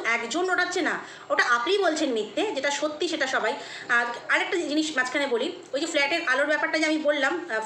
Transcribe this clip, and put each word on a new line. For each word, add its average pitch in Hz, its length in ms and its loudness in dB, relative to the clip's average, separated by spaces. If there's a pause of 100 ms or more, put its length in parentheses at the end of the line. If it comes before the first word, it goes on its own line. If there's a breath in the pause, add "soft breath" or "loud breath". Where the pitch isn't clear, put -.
একজন 233 440 0
রটাচ্ছে 359 320 0
না, 214 180 0 (300 loud breath)
ওটা 311 140 4
আপনিই 254 340 2
বলছেন 320 320 2
মিথ্যে, 247 420 -2
যেটা 285 200 -2
সত্যি 302 360 -2
সেটা 311 200 -2
সবাই। 247 260 0 (360 loud breath)
আর 240 160 4 (240)
আরেকটা 349 280 2
জিনিস 311 400 0
মাঝখানে 277 300 0
বলি, 240 240 0 (220)
ওই 269 60 0
যে 320 60 -2
ফ্ল্যাটের 302 420 2
আলোর 262 200 2
ব্যাপারটা 311 320 2
যে 311 60 2
আমি 311 120 4
বললাম, 294 520 2
আহ, 220 160 -2